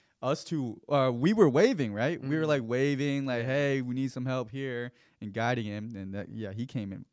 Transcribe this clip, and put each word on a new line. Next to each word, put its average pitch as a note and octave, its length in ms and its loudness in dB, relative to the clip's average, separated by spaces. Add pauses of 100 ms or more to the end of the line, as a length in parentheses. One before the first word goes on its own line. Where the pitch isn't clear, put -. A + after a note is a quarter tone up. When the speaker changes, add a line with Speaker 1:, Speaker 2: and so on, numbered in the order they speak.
(220)
Speaker 1:
us C3 220 0
two. C3+ 440 -4
Uh, C3+ 240 4
we C#3 200 4
were G#3 160 8
waving, D3 440 4
right? C3 300 0
We C3+ 60 -6
were, D#3 140 0
Speaker 2:
Mm-hmm. D#3 60 0
Speaker 1:
like, C#3+ 160 2
waving, C#3 600 0
like, A#2+ 160 -2
Speaker 2:
Yeah. A#2+ 60 -4
Speaker 1:
"Hey, C#3 340 0
we B2 120 -4
need C3 180 -2
some B2+ 140 -6
help B2+ 240 -4
here," B2 420 -8 (280)
and G#2 120 -10
guiding A#2 320 0
him. G#2 320 -8
And F#2+ 180 -8
that, G2+ 160 -8
yeah, G#2+ 220 -8
he A#2 140 -6
came G#2 260 -6
in G2 200 -12